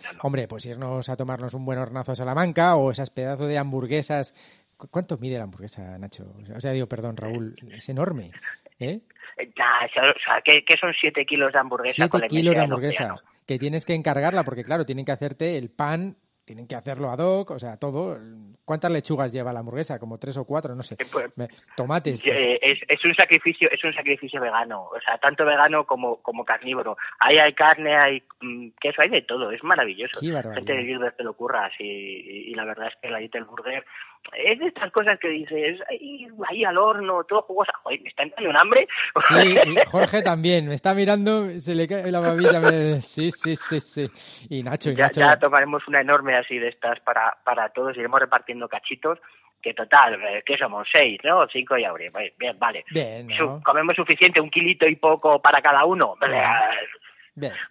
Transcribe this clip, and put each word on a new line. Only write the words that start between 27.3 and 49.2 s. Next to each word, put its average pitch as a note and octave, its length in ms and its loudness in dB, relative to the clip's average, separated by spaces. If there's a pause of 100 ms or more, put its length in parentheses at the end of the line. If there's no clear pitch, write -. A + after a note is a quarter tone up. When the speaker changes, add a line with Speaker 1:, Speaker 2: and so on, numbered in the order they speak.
Speaker 1:
hay D3+ 120 6
carne, D#3 440 4
hay, C#3 260 4 (180)
mm, A#2+ 280 -12 (100)
queso, C#3+ 220 -2
hay D3 80 2
de B2+ 140 0
todo, A#2+ 280 -6
es A#2 120 -10
maravilloso. B2+ 560 0
Speaker 2:
Qué D#3+ 120 -6
barbaridad. A#2 240 -6 (100)
Speaker 1:
Gente C3 80 -2
de B2+ 140 -4
Gilbert B2 300 -4
te B2 60 -8
lo A2 100 -8
curras A#2+ 460 -4
y, G#2+ 60 -12
y, G2+ 640 -14
y - 40 -12
la A2 100 -8
verdad A2+ 220 -10
es A2+ 140 -12
que B2+ 80 -12
la A2+ 100 -8
Little A2+ 240 -10
Burger A#2+ 400 -10 (540)
es G#3+ 220 0
de E4 80 -4
estas G3+ 240 -8
cosas G#3 260 2
que F3 120 -4
dices, D#3 500 -4 (100)
"Ahí, C#4 380 -12 (220)
ahí G#3+ 160 -4
al F3+ 120 0
horno, G3 460 2
todo G#3 200 0
jugosa". F#3+ 280 -2 (100)
Joder, C3+ 200 -6
me - 80 -14
está - 140 -6
entrando F#3 280 -6
un C#3+ 100 4
hambre. A3+ 260 6 (420)
Speaker 2:
Sí, F#3 260 8
Speaker 1:
<laughs> G#3+ 100 8
Speaker 2:
y E3+ 240 2
Jorge G3+ 320 2
también, E3 460 2
me C#3+ 80 -4
está F#3+ 180 2
mirando, G3+ 560 2
se F3 240 -6
le E3 140 2
cae F#3 240 -4
la F3 80 0
babilla. E3+ 400 4
Me, D#3 420 4
sí, D#3+ 300 -4
sí, E3 240 -4
sí, D#3 240 -4
sí. C#3+ 320 -6 (380)
Y C3+ 120 -6
Nacho, C3 300 -4
y C3 40 -2
Speaker 1:
Ya, C3+ 100 4
Speaker 2:
Nacho. D3+ 160 2
Speaker 1:
ya D3 180 8
tomaremos C#3+ 480 2
una C#3+ 140 2
enorme C3+ 340 2
así B2 240 -2
de A#2 80 -4
estas A#2+ 320 -4
para, A#2 440 0
para A2+ 260 -2
todos, C3 280 -6
iremos B2 220 0
repartiendo B2 480 -2
cachitos, C3+ 520 -6 (420)